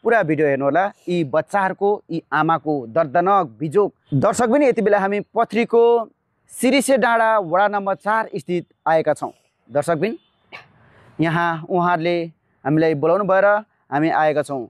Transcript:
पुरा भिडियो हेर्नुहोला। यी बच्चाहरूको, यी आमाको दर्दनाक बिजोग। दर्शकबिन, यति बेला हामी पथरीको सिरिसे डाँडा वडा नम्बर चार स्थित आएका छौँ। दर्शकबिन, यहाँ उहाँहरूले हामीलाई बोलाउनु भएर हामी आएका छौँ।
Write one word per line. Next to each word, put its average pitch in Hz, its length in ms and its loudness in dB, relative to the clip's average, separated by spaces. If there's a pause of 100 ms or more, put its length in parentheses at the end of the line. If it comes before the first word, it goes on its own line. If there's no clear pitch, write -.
पुरा 220 200 2
भिडियो 151 240 0
हेर्नुहोला। 139 440 0 (180)
यी 175 140 -2
बच्चाहरूको, 190 880 -2
यी - 120 -6 (100)
आमाको 151 540 -2
दर्दनाक 170 580 0 (140)
बिजोग। 165 340 -2 (200)
दर्शकबिन, 226 500 2
यति 233 180 2
बेला 202 180 2
हामी 202 200 -2
पथरीको 233 920 0 (380)
सिरिसे 262 500 0
डाँडा 226 420 2
वडा 185 280 0
नम्बर 196 280 -2
चार 220 400 -4
स्थित 175 300 -6 (220)
आएका 156 260 2
छौँ। - 180 -8 (400)
दर्शकबिन, 165 460 -2 (1000)
यहाँ 165 500 -2
उहाँहरूले 175 560 0 (380)
हामीलाई 156 300 2
बोलाउनु 160 300 0
भएर 190 220 2 (460)
हामी 151 180 0
आएका 151 320 0
छौँ। 135 280 -8